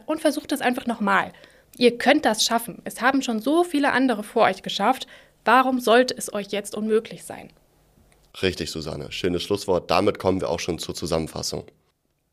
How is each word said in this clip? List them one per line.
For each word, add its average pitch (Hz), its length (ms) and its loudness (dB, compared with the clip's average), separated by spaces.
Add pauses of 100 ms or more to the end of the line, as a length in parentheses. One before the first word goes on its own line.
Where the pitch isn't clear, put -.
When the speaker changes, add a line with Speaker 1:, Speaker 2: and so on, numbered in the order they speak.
Speaker 1:
und 320 140 -2
versucht 302 320 0
es 285 80 -2
einfach 254 260 -2
nochmal. 202 460 0 (440)
Ihr 240 220 4
könnt 294 260 4
das 214 200 2
schaffen. 226 400 -2
Es - 160 -10
haben 269 200 2
schon 233 200 -2
so 311 240 2
viele 294 260 0
andere 247 320 2
vor 214 220 2
euch - 180 2
geschafft. 208 460 -2 (360)
Warum 254 360 4
sollte 247 360 4
es - 160 -10
euch 202 180 -8
jetzt 202 260 -8
unmöglich 220 480 -2
sein? - 240 -14 (920)
Speaker 2:
Richtig, 87 280 0
Susanne. 78 400 -8
Schönes 87 320 -2
Schlusswort. 95 480 0
Damit 92 300 4
kommen 92 200 2
wir 60 100 -2
auch 85 100 -2
schon 82 180 -4
zur - 160 -8
Zusammenfassung. 80 720 -4 (680)